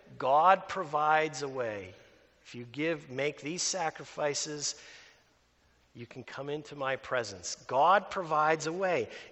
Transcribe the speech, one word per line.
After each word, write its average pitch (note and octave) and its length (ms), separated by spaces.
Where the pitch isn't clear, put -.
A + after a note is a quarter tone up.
God E3 480
provides D3+ 720
a C#3+ 60
way. G#2+ 480
If - 80
you A#2+ 180
give, D3 380
make C#3 320
these E3+ 220
sacrifices, D3+ 1120
you A#2 100
can B2 180
come C#3 260
into D3 260
my C3+ 220
presence. A2+ 680
God E3+ 460
provides D#3 560
a D#3+ 40
way. F3 380